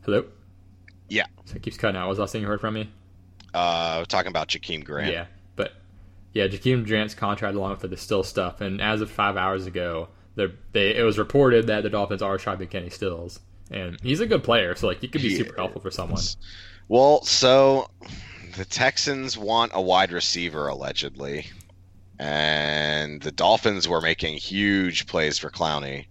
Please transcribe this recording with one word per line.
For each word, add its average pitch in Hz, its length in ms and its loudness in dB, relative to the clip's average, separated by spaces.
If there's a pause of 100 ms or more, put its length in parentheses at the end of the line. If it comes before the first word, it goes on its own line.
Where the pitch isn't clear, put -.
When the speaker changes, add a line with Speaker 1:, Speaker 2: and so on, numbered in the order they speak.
Speaker 1:
Hello? 104 220 2 (840)
Speaker 2:
Yeah. 104 160 0 (180)
Speaker 1:
So - 120 -12
it - 60 -10
keeps - 140 -8
cutting 101 200 0
out. 90 80 -4
What 95 60 -2
was 98 60 0
the 104 60 0
last 95 100 -4
thing 110 80 -4
you 101 80 -4
heard 104 140 -2
from 110 100 -2
me? 107 180 -6 (640)
Speaker 2:
Uh, 85 540 0
talking 92 240 0
about 80 180 -2
Jakeem 80 340 -6
Grant. 73 300 -4
Speaker 1:
Yeah, 85 140 -6 (280)
but, - 200 -4 (580)
yeah, 101 140 2
Jakeem 117 400 0
Grant's 107 280 0
contract, 101 400 -4
along 98 240 -4
with 92 120 -8
the 92 80 -8
Stills 95 300 0
stuff, 90 340 -4
and 98 180 -4
as 107 220 0
of 104 80 -6
five 101 260 0
hours 95 300 -2
ago, 85 420 -4 (280)
they're, 98 160 0 (200)
they, 107 240 4
it 117 60 2
was 107 160 4
reported 117 480 6
that 107 160 0
the 107 80 0
Dolphins 101 320 0
are 98 160 0
shopping 95 300 -4
Kenny 90 200 -6
Stills. 87 520 -6 (300)
And 90 300 -8
he's 143 200 0
a 233 60 0
good 202 160 2
player, 90 320 4
so, - 120 -2
like, 90 140 0
he - 80 -8
could - 120 -2
be 127 80 0
Speaker 2:
He 95 80 2
Speaker 1:
super - 200 -2
helpful - 260 -4
for 95 80 -6
someone. 90 300 -4
Speaker 2:
is. - 180 -4 (500)
Well, 139 360 6
so 135 680 6 (680)
the 95 80 -6
Texans 131 720 -2
want 110 380 0
a 95 80 2
wide 92 300 4
receiver, 82 560 -2
allegedly. 69 800 -6 (720)
And 76 1000 -2
the 73 120 -8
Dolphins 95 560 2
were 85 120 2
making 80 380 0
huge 98 680 0
plays 78 320 0
for 76 120 -6
Clowney. 71 600 -2